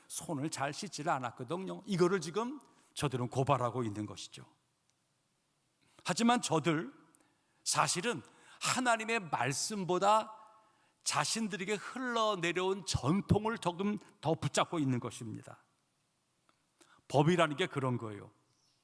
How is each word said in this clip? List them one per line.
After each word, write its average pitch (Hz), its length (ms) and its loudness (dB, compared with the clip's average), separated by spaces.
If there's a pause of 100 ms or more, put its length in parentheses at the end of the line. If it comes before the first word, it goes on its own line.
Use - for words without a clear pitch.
손을 151 420 -4
잘 143 240 -4
씻지를 165 400 -8
않았거든요. 151 720 -6
이거를 180 340 4
지금 214 400 -6 (340)
저들은 123 360 -2
고발하고 123 560 2
있는 104 200 -4
것이죠. - 400 -14 (1600)
하지만 233 380 4
저들, 160 500 2 (720)
사실은 165 580 0 (380)
하나님의 226 720 0
말씀보다 190 1040 2 (720)
자신들에게 196 640 -2
흘러내려온 196 1120 0
전통을 202 720 2
조금 190 400 -2 (240)
더 160 140 2
붙잡고 - 420 0
있는 131 220 2
것입니다. 113 640 -10 (1400)
법이라는 151 480 4
게 175 100 0
그런 131 320 -2
거예요. 104 320 -10 (540)